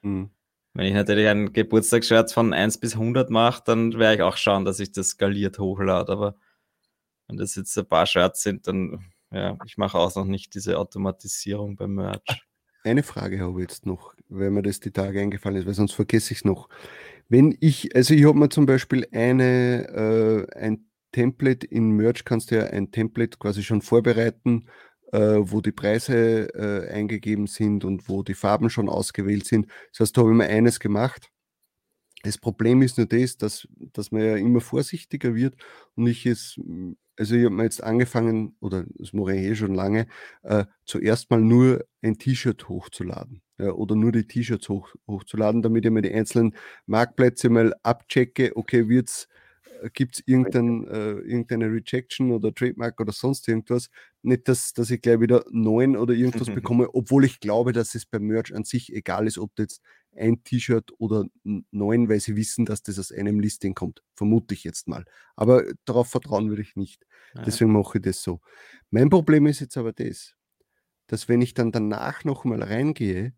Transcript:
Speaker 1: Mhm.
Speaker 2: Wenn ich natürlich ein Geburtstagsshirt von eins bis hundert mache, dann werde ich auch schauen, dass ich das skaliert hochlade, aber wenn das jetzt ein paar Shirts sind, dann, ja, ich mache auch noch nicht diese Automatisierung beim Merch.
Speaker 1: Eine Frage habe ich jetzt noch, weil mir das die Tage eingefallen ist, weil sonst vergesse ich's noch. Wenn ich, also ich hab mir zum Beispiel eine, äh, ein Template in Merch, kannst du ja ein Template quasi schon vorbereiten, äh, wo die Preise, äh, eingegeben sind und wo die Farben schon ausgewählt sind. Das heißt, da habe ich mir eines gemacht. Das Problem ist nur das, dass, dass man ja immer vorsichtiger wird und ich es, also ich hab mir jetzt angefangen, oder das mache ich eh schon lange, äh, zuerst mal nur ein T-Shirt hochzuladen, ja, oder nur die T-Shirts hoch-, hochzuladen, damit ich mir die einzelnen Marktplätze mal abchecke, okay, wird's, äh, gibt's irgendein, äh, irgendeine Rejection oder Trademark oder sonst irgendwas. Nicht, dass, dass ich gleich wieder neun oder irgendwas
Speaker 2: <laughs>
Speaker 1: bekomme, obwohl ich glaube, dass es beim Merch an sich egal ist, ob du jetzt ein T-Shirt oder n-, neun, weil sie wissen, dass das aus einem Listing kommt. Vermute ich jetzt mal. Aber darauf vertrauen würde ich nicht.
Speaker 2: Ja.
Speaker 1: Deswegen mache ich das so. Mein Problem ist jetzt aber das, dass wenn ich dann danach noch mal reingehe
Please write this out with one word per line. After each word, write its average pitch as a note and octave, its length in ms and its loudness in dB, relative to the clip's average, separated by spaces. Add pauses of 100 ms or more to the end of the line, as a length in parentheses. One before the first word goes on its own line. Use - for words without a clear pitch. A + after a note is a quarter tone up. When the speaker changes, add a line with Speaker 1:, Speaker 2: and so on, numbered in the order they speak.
Speaker 1:
Mhm. G2 300 -6 (420)
Speaker 2:
Wenn F#2+ 140 -4
ich G2 80 0
natürlich G#2 340 2
ein G#2 240 0
Geburtstagsshirt A2+ 800 2
von A2+ 220 2
eins G2+ 240 0
bis A2 180 -6
hundert B2 320 0
mache, A2+ 380 2
dann A2+ 320 0
werde A2 180 6
ich F2 60 0
auch F#2 160 2
schauen, G2 260 2
dass F#2+ 160 -4
ich G2 120 -8
das F#2+ 180 -4
skaliert G2+ 480 -2
hochlade, F#2+ 520 -2
aber G2+ 260 -4 (920)
wenn G2+ 80 -12
das G2+ 180 -6
jetzt - 220 -8
ein G2+ 100 -4
paar E2+ 200 2
Shirts - 360 0
sind, G2 240 -4
dann, F#2 380 -6 (280)
ja, G2 320 -6
ich - 140 -16
mache G2 180 -2
auch F2 200 2
noch G2 80 -4
nicht G2 300 -6
diese F#2+ 240 -4
Automatisierung G2 960 -8
beim G2 180 -8
Merch. G2 500 -8 (380)
Speaker 1:
Eine B2+ 200 2
Frage G2 380 -8
habe F2+ 220 -6
ich F2 60 -8
jetzt - 180 -14
noch, - 280 -8 (140)
weil G2 220 -4
mir G2+ 120 0
das G2+ 180 -4
die G#2 100 -10
Tage G2 300 -4
eingefallen G2+ 360 -4
ist, F2+ 100 -4
weil G2 80 -4
sonst G2+ 180 0
vergesse - 400 0
ich's - 120 -10
noch. - 240 0 (600)
Wenn C3+ 320 6
ich, - 340 2
also B2+ 180 6
ich D3 120 8
hab D3 100 8
mir D3 140 6
zum D3 180 4
Beispiel C3 460 2
eine, A2+ 1400 2
äh, - 60 -18
ein A2 320 -6 (220)
Template C3 540 0
in A2+ 260 0
Merch, A2 320 2
kannst A2+ 260 -2
du A#2 60 2
ja G#2+ 80 2
ein G2+ 260 -4
Template A2+ 480 -4
quasi G#2 240 -4
schon G#2 200 -2
vorbereiten, A#2 840 2 (460)
äh, G#2+ 260 4
wo G#2 220 0
die G#2 120 -2
Preise, A2+ 840 0
äh, G#2 360 -4
eingegeben G#2 560 -4
sind G#2 380 -2
und F#2+ 240 -6
wo G2 140 -4
die F#2+ 120 -6
Farben G#2+ 360 2
schon G2+ 180 -4
ausgewählt - 580 -4
sind. G#2+ 200 2 (260)
Das - 80 -8
heißt, A2 160 0
da B2 60 6
habe A2+ 80 6
ich A2+ 60 6
mir A2 120 4
eines A#2 320 2
gemacht. G#2+ 500 -4 (920)
Das - 160 -8
Problem A#2+ 440 2
ist B2 160 2
nur A2+ 80 2
das, B2 300 0
dass, - 300 -8 (260)
dass - 200 -10
man A2 100 -2
ja A2 140 0
immer A#2 240 2
vorsichtiger C3+ 760 -6
wird C3 200 -2 (400)
und A#2 120 0
ich A#2 200 -2
es, - 340 -4 (580)
also G#2+ 160 -2
ich A#2+ 120 6
hab G#2 60 2
mir G#2+ 120 0
jetzt - 180 -4
angefangen, A2+ 800 -2
oder F#2+ 300 -6
das - 240 -16
mache G2 200 -2
ich F#2+ 80 -2
eh G2+ 120 -2
schon G#2 200 -4
lange, G2+ 320 -2 (360)
äh, G#2 240 0 (180)
zuerst - 460 -2
mal A#2 100 6
nur A#2+ 460 4 (160)
ein A2 160 -2
T-Shirt B2+ 500 -4
hochzuladen, - 760 -12 (160)
ja, F#2+ 140 -4
oder G#2+ 240 -2
nur A2 160 4
die A2 140 0
T-Shirts A#2 420 -6
hoch-, G2 260 -8 (140)
hochzuladen, G#2+ 540 -2
damit A2+ 240 0
ich A2+ 40 4
mir G#2+ 120 2
die F#2+ 100 -2
einzelnen A2 420 2 (320)
Marktplätze A#2+ 640 2
mal A#2 340 4
abchecke, B2 720 0
okay, A#2 340 0
wird's, B2 380 0 (560)
äh, A2+ 100 -10
gibt's - 340 -6
irgendein, A#2+ 600 2
äh, G#2+ 240 -6
irgendeine A2+ 600 -4
Rejection B2+ 600 -2
oder G#2+ 220 -2
Trademark A#2 460 -4
oder G#2 120 -4
sonst - 360 -4
irgendwas. A#2 400 -2 (340)
Nicht, B2 260 0
dass, - 260 -2
dass A#2 160 -2
ich A#2+ 100 -4
gleich A#2 200 4
wieder A#2 300 4
neun A#2 460 2
oder A#2+ 160 0
irgendwas A#2+ 360 0
Speaker 2:
<laughs> G#2 60 -6
Speaker 1:
bekomme, A#2+ 400 0
obwohl C3+ 300 4
ich - 160 0
glaube, A2+ 320 0
dass A2+ 220 -2
es A2+ 100 -8
beim G#2 200 -6
Merch A2 300 -2
an A2 100 -6
sich - 300 -6
egal G#2 320 -4
ist, G#2+ 120 -4
ob G#2 180 -10
du A2 60 -2
jetzt - 180 -8 (340)
ein A2+ 280 0
T-Shirt A#2 560 -2
oder G#2+ 260 -2 (200)
n-, G2 260 -6
neun, G#2+ 380 0
weil G#2+ 120 2
sie G#2 160 -6
wissen, A2 300 -2
dass G#2 160 -8
das G2 160 -8
aus - 140 -10
einem G#2 280 -2
Listing G2+ 340 -4
kommt. - 280 -10 (120)
Vermute G#2+ 400 0
ich - 100 -16
jetzt - 240 -12
mal. D#2 160 -10 (320)
Aber A#2 260 4 (220)
darauf B2 240 0
vertrauen G#2+ 420 -2
würde G#2 120 -6
ich - 140 -12
nicht. - 300 -10 (280)
Speaker 2:
Ja. - 80 -16
Speaker 1:
Deswegen A2 300 2
mache G#2 260 2
ich F#2+ 40 -4
das F#2+ 200 -6
so. F2 180 -8 (500)
Mein B2 180 4
Problem D#3 380 4
ist D3 140 0
jetzt C3+ 180 -10
aber A2+ 140 -6
das, - 420 -10 (720)
dass - 220 -8
wenn A#2+ 120 4
ich B2 140 -2
dann A#2 180 -2
danach G#2+ 520 -4
noch C#3 200 -6
mal A2+ 180 -4
reingehe A2 760 -4